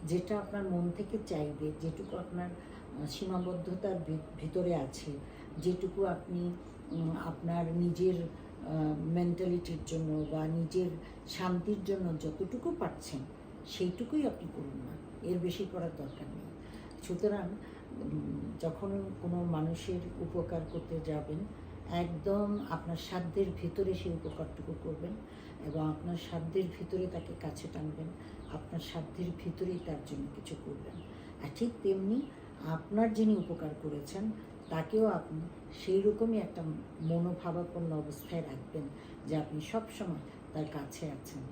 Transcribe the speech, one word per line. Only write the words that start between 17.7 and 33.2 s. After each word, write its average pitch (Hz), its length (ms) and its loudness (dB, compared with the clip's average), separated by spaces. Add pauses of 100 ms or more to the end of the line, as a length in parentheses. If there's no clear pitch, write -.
উম, 147 380 0 (220)
যখন 165 280 0 (320)
কোনো 175 220 2
মানুষের 170 560 2 (200)
উপকার 165 420 0 (100)
করতে 165 340 -2
যাবেন, 151 320 0 (540)
একদম 196 680 2 (120)
আপনার 165 280 -2
সাধ্যের 180 480 2 (160)
ভিতরে 185 320 2
সেই 175 200 0
উপকারটুকু 160 600 -4 (100)
করবেন 165 280 -4 (540)
এবং 156 240 2
আপনার 170 280 0 (140)
সাধ্যের 165 320 2 (160)
ভিতরে 180 280 0
তাকে 170 340 -4
কাছে 151 320 -4
টানবেন, 156 340 -4 (460)
আপনার 165 260 -4
সাধ্যের 170 520 -4 (120)
ভিতরেই 175 420 0
তার 151 220 -2
জন্য 139 280 -4
কিছু - 200 -8 (100)
করবেন। - 360 -6 (420)
আর - 120 -4
ঠিক 233 140 2 (140)
তেমনি 196 380 4 (440)
আপনার 202 480 4
যিনি 214 220 8